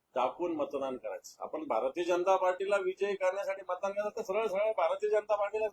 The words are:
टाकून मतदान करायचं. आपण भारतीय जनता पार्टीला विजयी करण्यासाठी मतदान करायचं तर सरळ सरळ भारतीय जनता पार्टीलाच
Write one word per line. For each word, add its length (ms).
टाकून 400
मतदान 420
करायचं. 460
आपण 240
भारतीय 360
जनता 340
पार्टीला 400
विजयी 380
करण्यासाठी 460
मतदान 300
करायचं 260
तर 40
सरळ 260
सरळ 240
भारतीय 380
जनता 260
पार्टीलाच 380